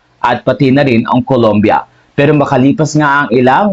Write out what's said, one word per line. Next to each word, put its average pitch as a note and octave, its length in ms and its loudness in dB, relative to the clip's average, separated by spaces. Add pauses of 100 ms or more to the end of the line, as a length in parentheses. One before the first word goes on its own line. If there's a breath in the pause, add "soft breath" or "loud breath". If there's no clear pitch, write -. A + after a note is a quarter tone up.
(200)
at - 240 -2
pati C3+ 240 -2
na C3+ 160 2
rin A#2+ 240 0
ang B2 160 -2
Colombia. G#2+ 640 0 (320 soft breath)
Pero D3 160 2
makalipas C#3 640 0
nga C#3+ 240 0
ang - 80 -4
ilang C3 420 2